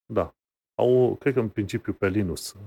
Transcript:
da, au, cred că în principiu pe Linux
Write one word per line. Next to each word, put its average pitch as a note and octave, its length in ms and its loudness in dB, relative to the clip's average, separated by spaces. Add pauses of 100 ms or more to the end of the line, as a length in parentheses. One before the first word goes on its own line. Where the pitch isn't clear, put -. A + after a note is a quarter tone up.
(120)
da, F#2+ 220 -2 (400)
au, B2 460 4
cred C#3 140 0
că B2+ 60 2
în A2 80 -2
principiu G#2 440 -4
pe G2 160 -2
Linux F#2+ 480 -4 (100)